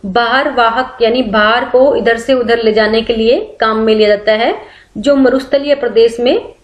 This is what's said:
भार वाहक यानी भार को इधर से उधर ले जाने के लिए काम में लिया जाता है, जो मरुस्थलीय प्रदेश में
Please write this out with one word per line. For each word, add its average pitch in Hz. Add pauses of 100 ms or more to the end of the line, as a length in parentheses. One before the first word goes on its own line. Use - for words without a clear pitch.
भार 240
वाहक 240
यानी 233
भार 220
को 262
इधर 220
से 247
उधर 233
ले 214
जाने 220
के 233
लिए 233
काम 220
में 220
लिया 214
जाता 208
है, 240 (360)
जो 277
मरुस्थलीय 269
प्रदेश 233
में 277 (100)